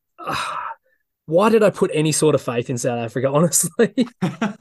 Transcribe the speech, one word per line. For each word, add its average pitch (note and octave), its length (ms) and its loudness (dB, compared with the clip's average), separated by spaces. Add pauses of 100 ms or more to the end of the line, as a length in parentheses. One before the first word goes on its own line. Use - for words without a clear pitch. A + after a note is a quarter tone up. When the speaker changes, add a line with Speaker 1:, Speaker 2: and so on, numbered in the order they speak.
(180)
Speaker 1:
<sighs> - 1080 -12
Why F3+ 220 4
did A3 160 6
I G3 60 4
put - 240 0
any D#3 180 2
sort D3+ 240 2
of C3 60 -6
faith A#2+ 280 -4
in B2 80 -4
South A#2+ 220 -4
Africa, A#2+ 280 -4
<laughs> C3+ 40 -2
honestly? F3 760 0 (160)
Speaker 2:
<laughs> F#3 140 -4 (240)